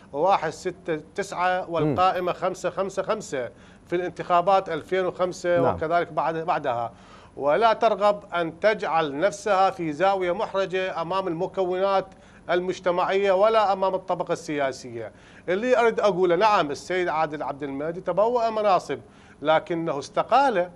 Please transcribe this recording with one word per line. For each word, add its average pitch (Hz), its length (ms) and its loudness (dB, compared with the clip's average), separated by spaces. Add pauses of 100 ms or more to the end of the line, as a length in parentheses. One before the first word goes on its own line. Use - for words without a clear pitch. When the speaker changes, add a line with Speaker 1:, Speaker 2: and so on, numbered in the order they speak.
(140)
Speaker 1:
واحد 160 360 2
ستة 170 520 -6 (140)
تسعة 185 540 -2
والقائمة 170 640 0
Speaker 2:
مم. - 60 -4
Speaker 1:
خمسة 180 320 -4
خمسة 190 340 -4
خمسة 151 460 -6 (380)
في 175 80 -4
الانتخابات 180 720 0
ألفين 175 360 -2
وخمسة 175 560 0
Speaker 2:
نعم. 165 140 2
Speaker 1:
وكذلك 160 360 -2
بعد، 156 240 -2
بعدها، 143 560 -2 (460)
ولا 165 360 4
ترغب 208 500 2 (100)
أن 165 260 -4
تجعل 165 600 0
نفسها 190 500 2
في 165 240 -4
زاوية 185 380 2
محرجة 185 680 -2
أمام 185 260 -2
المكونات 185 800 0 (440)
المجتمعية 180 800 0
ولا 208 420 4
أمام 190 220 0
الطبقة 175 360 -4
السياسية. 131 800 -6 (380)
اللي 240 300 2
أريد 226 200 4
أقوله، 185 360 4
نعم، 190 360 4
السيد 180 360 -4
عادل 151 360 -2
عبد 139 200 -8
المهدي 147 380 -6
تبوأ 226 480 0
مناصب 196 500 0 (420)
لكنه 160 580 0
استقال. 175 760 0